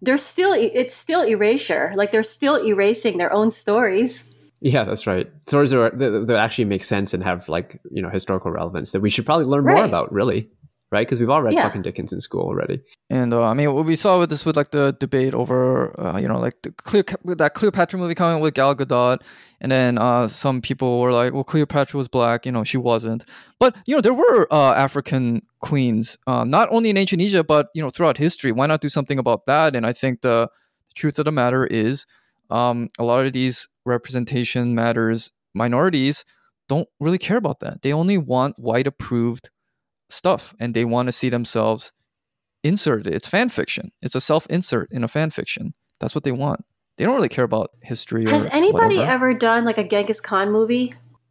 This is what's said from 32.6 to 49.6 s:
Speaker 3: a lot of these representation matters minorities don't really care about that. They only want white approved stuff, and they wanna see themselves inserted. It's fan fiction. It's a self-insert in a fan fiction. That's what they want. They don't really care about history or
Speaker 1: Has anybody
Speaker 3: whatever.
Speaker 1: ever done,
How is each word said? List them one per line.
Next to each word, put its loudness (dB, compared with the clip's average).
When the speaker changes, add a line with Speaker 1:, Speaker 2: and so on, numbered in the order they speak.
Speaker 3:
a -4
lot 2
of -4
these -2
representation -2
matters 0
minorities 0
don't -2
really 0
care -2
about -4
that. -10
They 0
only 2
want 0
white 0
approved -4
stuff, -2
and -4
they 2
wanna 0
see -2
themselves -2
inserted. 0
It's -6
fan 0
fiction. -6
It's -6
a -2
self-insert -2
in -4
a -4
fan -2
fiction. -8
That's -4
what -2
they 0
want. -4
They -2
don't 2
really 2
care 0
about 0
history -4
or 2
Speaker 1:
Has 2
anybody 4
Speaker 3:
whatever. 2
Speaker 1:
ever 2
done, 2